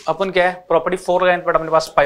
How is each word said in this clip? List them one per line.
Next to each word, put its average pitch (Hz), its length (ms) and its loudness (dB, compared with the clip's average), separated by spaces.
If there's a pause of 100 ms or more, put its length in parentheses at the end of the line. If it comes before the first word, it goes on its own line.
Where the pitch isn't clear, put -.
अपन 175 220 -2
क्या 180 200 2
है, 180 40 -8 (140)
प्रॉपर्टी 165 300 0
फ़ोर 180 240 0
लगाएं 180 180 2
तो - 60 -8
बेटा 165 120 0
अपने 160 120 -4
पास 160 280 0
pi 143 80 4